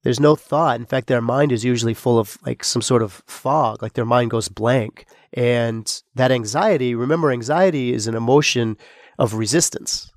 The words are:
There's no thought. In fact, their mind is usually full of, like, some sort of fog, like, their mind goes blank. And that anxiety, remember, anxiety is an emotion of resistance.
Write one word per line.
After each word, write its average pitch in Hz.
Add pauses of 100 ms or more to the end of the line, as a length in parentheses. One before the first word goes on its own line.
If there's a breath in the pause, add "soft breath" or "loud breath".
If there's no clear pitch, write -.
There's 120
no 147
thought. 143
In 120
fact, 131
their 123
mind 131
is 110
usually 117
full 117
of, -
like, 123
some -
sort 117
of 101
fog, 131
like, 110
their 117
mind 120
goes 113
blank. 117 (300 soft breath)
And 117 (120)
that 127
anxiety, 127
remember, 143
anxiety 135
is 110
an 113
emotion 117 (400 loud breath)
of 110
resistance. -